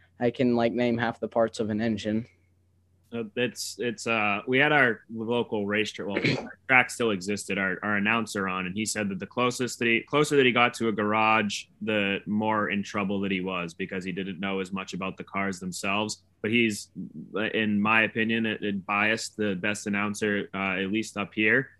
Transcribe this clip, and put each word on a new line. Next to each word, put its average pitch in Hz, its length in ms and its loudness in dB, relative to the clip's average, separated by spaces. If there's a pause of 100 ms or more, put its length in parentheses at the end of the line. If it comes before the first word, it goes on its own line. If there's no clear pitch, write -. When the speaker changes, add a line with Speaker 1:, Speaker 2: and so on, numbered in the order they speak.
(200)
Speaker 1:
I 120 120 2
can, 123 240 2
like, 117 160 4
name 117 260 2
half 117 220 -2
the 110 80 -4
parts 113 320 0
of 107 100 -2
an 107 120 0
engine. 110 440 0 (880)
Speaker 2:
Uh, 117 100 -6 (140)
it's, - 420 -4
it's, 120 260 -4
uh, 104 420 2
we 127 100 2
had 151 160 4
our 127 260 4 (160)
local 113 500 -2
race 104 260 0
tra-, - 140 -10
well, 98 120 -4
Speaker 1:
<clears throat> 131 220 0
Speaker 2:
our - 280 -12
track 127 220 6
still 117 220 0
existed, 98 460 -2
our, 95 240 0
our 104 140 0
announcer 104 540 0
on, 92 160 -2
and 95 100 -6
he 110 100 -2
said 104 220 -2
that 98 100 -4
the 95 80 -8
closest 123 540 -2
that 120 80 0
he, 117 140 2
closer 147 340 0
that 135 100 6
he 123 60 6
got 120 220 4
to 113 160 0
a - 20 2
garage, 107 720 2 (180)
the 101 440 0
more 107 440 0
in 101 140 -2
trouble 101 380 -2
that 98 100 -2
he 95 80 0
was, 90 340 -6
because 95 300 -6
he 92 80 -6
didn't 92 300 -6
know 95 180 -2
as 92 140 -6
much 95 200 -8
about 92 220 -6
the 92 80 -14
cars 98 340 -4
themselves. 101 680 -4 (180)
But 107 100 -2
he's, 113 380 2 (640)
in 107 260 2
my 110 240 4
opinion, 113 420 0
it, 110 160 -4
it 101 240 -4
biased, 107 520 0
the 104 180 0
best 104 320 -4
announcer, 101 680 -2
uh, 98 200 -2
at 95 180 -2
least 107 240 -2
up 101 180 -6
here. 110 360 2 (100)